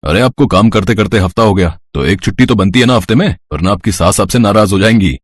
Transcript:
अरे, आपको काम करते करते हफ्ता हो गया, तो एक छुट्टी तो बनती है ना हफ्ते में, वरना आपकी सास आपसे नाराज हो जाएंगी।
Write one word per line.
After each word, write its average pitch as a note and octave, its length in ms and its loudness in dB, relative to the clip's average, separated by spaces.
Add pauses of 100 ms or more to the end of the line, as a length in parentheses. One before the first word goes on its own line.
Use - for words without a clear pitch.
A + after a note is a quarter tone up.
अरे, E2 160 0
आपको B2+ 260 0
काम G#2 220 2
करते F#3 260 0
करते G#2+ 220 -2
हफ्ता F#2+ 260 0
हो A2 100 2
गया, F2+ 260 -2 (140)
तो C#2+ 120 -4
एक D#2+ 160 -2
छुट्टी - 240 0
तो B2 100 0
बनती G2 240 0
है B2 60 4
ना B2+ 100 2
हफ्ते A2 200 -2
में, D3 200 0 (180)
वरना D#2+ 180 -2
आपकी G#2 200 -4
सास F2+ 300 -2
आपसे G2+ 180 -2
नाराज G#2+ 340 2
हो G2 60 0
जाएंगी। F#2+ 440 0